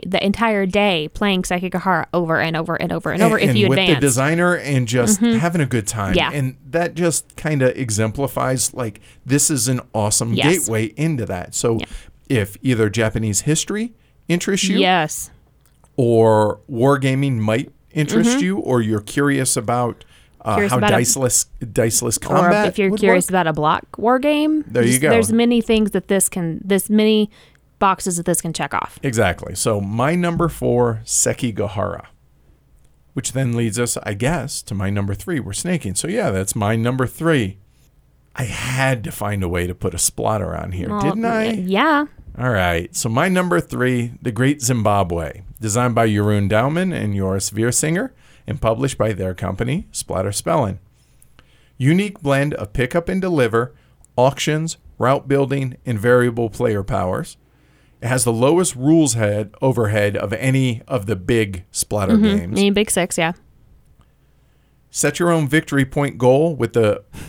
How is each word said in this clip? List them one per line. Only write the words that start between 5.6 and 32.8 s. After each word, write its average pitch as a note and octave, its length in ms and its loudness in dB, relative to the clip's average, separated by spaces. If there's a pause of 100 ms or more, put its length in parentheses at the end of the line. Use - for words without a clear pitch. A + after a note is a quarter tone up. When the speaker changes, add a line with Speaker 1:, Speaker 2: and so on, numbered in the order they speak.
Speaker 2:
a C#3 40 2
good A#2 220 -2
time. G2+ 260 -4
Speaker 1:
Yeah. D3+ 180 2
Speaker 2:
And C3 240 -4 (140)
that E3 240 -2
just E3 420 -2
kinda C#3 460 0
exemplifies, B2 920 -2
like, A#2+ 260 -8 (240)
this C#3 240 2
is B2 180 0
an B2+ 140 -2 (100)
awesome A2 440 0
Speaker 1:
Yes. E3 240 2
Speaker 2:
gateway A2 260 -2 (100)
into D3 300 -2
that. F2+ 300 -8
So A#2 240 0
Speaker 1:
Yeah. - 60 -6 (560)
Speaker 2:
if - 200 -6
either A2+ 300 2
Japanese A2 500 0
history G3+ 520 -2 (340)
interests F#3 420 0
you, F#3 80 2
Speaker 1:
Yes. F3+ 540 0 (640)
Speaker 2:
or A2+ 640 4 (120)
wargaming C3+ 680 2
might A2 320 0 (200)
interest F#3 440 2
Speaker 1:
Mm-hmm. C#4 100 0
Speaker 2:
you, F#3+ 140 0
or B2 240 2
you're G#2+ 180 0
curious C#3 560 0
about, A#2+ 480 -2 (400)
uh, G#2+ 80 0
Speaker 1:
Curious G2+ 180 2
Speaker 2:
how B2+ 60 2
Speaker 1:
about G#3 160 2
a - 40 4
Speaker 2:
diceless, B2 500 0 (140)
diceless A2+ 560 0
Speaker 1:
Or - 180 -2
Speaker 2:
combat G3+ 320 4
Speaker 1:
if - 100 -4
you're F#3+ 140 2
Speaker 2:
would G#3 80 -2
Speaker 1:
curious F#3+ 260 4
Speaker 2:
work. - 60 -6
Speaker 1:
about F3+ 160 2
a D#3+ 60 2
block D3+ 300 0 (140)
war B3 220 2
game, D4+ 480 2
Speaker 2:
There A#3+ 160 2
you - 80 4
Speaker 1:
just, C3 100 2
Speaker 2:
go. - 80 4
Speaker 1:
there's A3+ 240 4
many A#3+ 260 4
things A3 320 2
that F#3 160 -2
this F#3+ 220 0
can, E3+ 340 -6
this F#3+ 260 0
many G#3+ 400 4 (500)
boxes F#3+ 380 0
that E3+ 100 -6
this E3+ 140 0
can E3 120 -6
check C#3+ 220 -6
off. - 280 -6
Speaker 2:
Exactly. G#2+ 520 0
So G#2 260 -2
my A#2 340 -2
number E3+ 320 0
four, A#2+ 560 0
Sekigahara, G2+ 1040 -4 (1080)